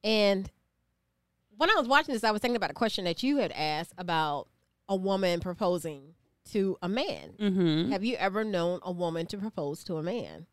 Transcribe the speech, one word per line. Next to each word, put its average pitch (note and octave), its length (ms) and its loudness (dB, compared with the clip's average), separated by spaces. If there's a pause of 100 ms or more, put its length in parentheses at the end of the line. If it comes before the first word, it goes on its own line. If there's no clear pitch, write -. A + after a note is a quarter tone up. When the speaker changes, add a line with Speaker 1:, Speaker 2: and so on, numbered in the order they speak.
Speaker 1:
And G3+ 460 2 (1080)
when E4 120 4
I A4 60 6
was C#4+ 120 2
watching C#4+ 260 4
this, A3 100 -2
I A3 80 4
was G#3 100 0
thinking A#3+ 140 2
about F#3 160 0
a D3+ 40 -8
question G#3 300 -2
that E3+ 160 -2
you C#4 160 2
had G3 140 0
asked D3+ 460 -4
about D#3+ 500 -2 (400)
a G3 80 0
woman F#3+ 440 2
proposing E3+ 760 -4 (360)
to G3 300 0
a F3 80 -2
man. G3+ 500 -4
Speaker 2:
Mm-hmm. F3+ 520 4
Speaker 1:
Have F#3+ 120 0
you A#3+ 120 0
ever G3 280 -2
known F3+ 400 0
a F#3 80 -6
woman E3+ 360 -2
to G#3 100 -10
propose F3 480 -6
to E3+ 120 -6
a D#3 60 -6
man? E3 500 -8